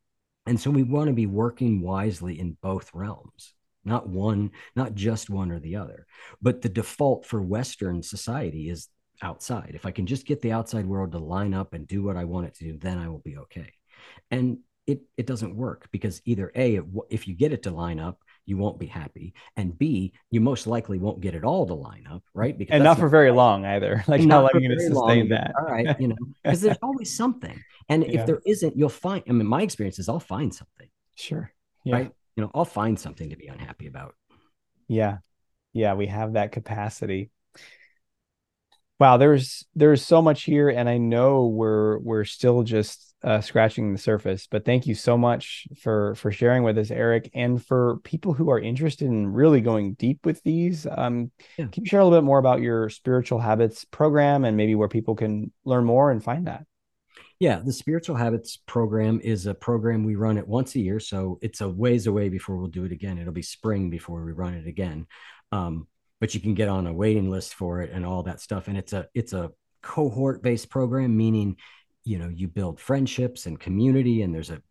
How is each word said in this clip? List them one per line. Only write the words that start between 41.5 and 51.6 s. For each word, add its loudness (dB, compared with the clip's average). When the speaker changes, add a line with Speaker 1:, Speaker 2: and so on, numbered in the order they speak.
Speaker 2:
we're -2
still 2
just, -4
uh, 2
scratching 2
the -4
surface. -2
But -2
thank 2
you 0
so 2
much 0
for, 0
for -4
sharing 4
with 2
us, 0
Eric, 0
and 0
for 2
people -4
who 0
are 4
interested -2
in 0
really 8
going 0
deep -2
with -2
these. 0
Um, -4
Speaker 1:
Yeah. -4